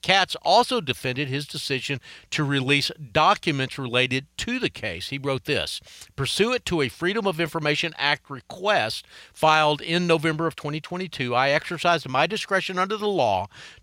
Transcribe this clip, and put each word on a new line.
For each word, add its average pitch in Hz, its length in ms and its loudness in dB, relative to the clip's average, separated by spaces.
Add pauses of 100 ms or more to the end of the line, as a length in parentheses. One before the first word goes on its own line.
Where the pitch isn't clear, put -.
Katz 185 360 2
also 233 440 4
defended 135 480 -4
his 143 180 -4
decision 135 540 -4 (300)
to 156 120 0
release 139 480 2 (220)
documents 151 640 2
related 127 520 0 (100)
to 247 200 -4
the 214 120 -2
case. 95 400 -8
He 139 80 -6
wrote 135 260 -4
this, 107 380 -2 (340)
"Pursuant 214 480 0
to 170 160 0
a 135 80 2
Freedom 196 380 -2
of 170 120 0
Information 156 600 -2
Act 143 320 0
request 143 720 -2 (300)
filed 156 560 4
in 175 160 0
November 160 400 2
of 156 80 -2
twenty 151 260 -6
twenty-two, 160 540 -6
I 131 160 4
exercised 160 580 0
my 135 200 2
discretion 190 500 -2
under 190 180 0
the 208 120 -2
law 107 400 2 (340)